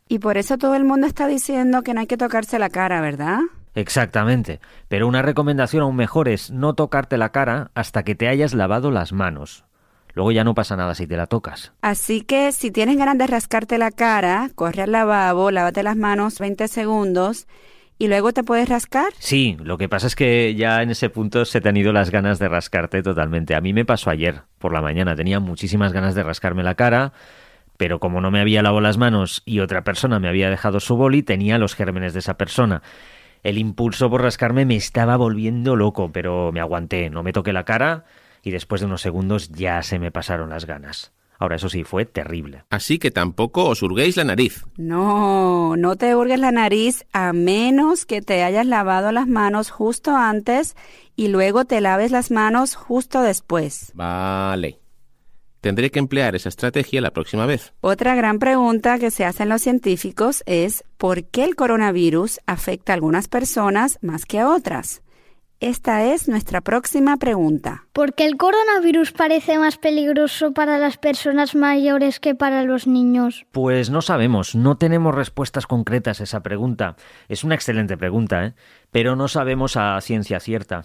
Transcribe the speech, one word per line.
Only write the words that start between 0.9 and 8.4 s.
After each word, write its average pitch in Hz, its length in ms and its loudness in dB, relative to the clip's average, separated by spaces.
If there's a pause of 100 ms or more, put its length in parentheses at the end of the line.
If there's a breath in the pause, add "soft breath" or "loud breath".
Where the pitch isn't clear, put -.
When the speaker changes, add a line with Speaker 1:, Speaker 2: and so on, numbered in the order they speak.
Speaker 1:
está 285 220 -2
diciendo 254 560 0
que 247 100 -6
no 226 60 -2
hay 220 80 -4
que 247 100 -4
tocarse 233 400 -2
la 202 120 0
cara, 185 320 -2
¿verdad? 151 400 -2 (340)
Speaker 2:
Exactamente, 110 840 0 (260 soft breath)
pero 101 200 0
una 127 140 2
recomendación 143 640 0
aún 135 140 0
mejor 127 320 2
es 104 200 -2
no 135 240 0
tocarte 139 440 0
la 110 160 0
cara 135 420 -2
hasta 110 280 -4
que 104 120 -2
te 117 140 0
hayas 139 260 0